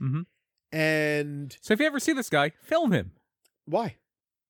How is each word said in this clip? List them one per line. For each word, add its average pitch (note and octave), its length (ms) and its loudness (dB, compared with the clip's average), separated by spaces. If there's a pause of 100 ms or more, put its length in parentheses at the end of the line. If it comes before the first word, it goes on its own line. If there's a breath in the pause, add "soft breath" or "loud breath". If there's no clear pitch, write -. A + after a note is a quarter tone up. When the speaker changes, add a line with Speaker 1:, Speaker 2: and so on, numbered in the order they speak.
Speaker 1:
Mm-hmm. C#3 200 -2 (500)
Speaker 2:
and D3+ 920 0
Speaker 1:
So - 120 2
if A3 80 2
you D4+ 40 4
ever C#4+ 140 0
see D#4+ 140 0
this C4 160 -6
guy, D3+ 220 2 (120)
film D#4 300 2
him. F#2+ 180 0 (540)
Speaker 2:
Why? F3 320 -2 (520)